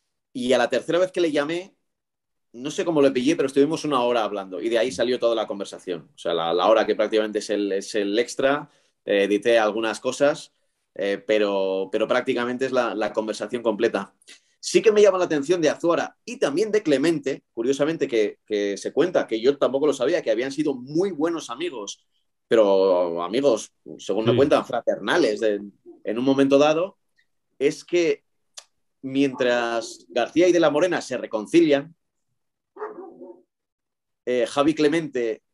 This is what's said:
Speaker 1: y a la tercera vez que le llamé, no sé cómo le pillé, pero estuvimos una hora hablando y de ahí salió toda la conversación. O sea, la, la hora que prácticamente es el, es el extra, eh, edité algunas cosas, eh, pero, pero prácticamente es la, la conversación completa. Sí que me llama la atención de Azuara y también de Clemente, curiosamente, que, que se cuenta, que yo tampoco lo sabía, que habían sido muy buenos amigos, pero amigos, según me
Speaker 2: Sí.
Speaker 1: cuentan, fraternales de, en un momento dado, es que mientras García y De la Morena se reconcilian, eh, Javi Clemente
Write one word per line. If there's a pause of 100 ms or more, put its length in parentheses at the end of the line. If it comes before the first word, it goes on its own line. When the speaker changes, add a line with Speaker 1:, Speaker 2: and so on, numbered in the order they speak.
(320)
Speaker 1:
y
a
la
tercera
vez
que
le
llamé, (800)
no
sé
cómo
le
pillé,
pero
estuvimos
una
hora
hablando
y
de
ahí
salió
toda
la
conversación.
O
sea,
la,
la
hora
que
prácticamente
es
el,
es
el
extra, (340)
eh,
edité
algunas
cosas, (400)
eh,
pero,
pero
prácticamente
es
la,
la
conversación
completa. (440)
Sí
que
me
llama
la
atención
de
Azuara
y
también
de
Clemente, (100)
curiosamente,
que,
que
se
cuenta,
que
yo
tampoco
lo
sabía,
que
habían
sido
muy
buenos
amigos, (420)
pero
amigos, (260)
según
me
Speaker 2:
Sí.
Speaker 1:
cuentan,
fraternales
de, (440)
en
un
momento
dado, (640)
es
que (800)
mientras
García
y
De
la
Morena
se
reconcilian, (2250)
eh,
Javi
Clemente (120)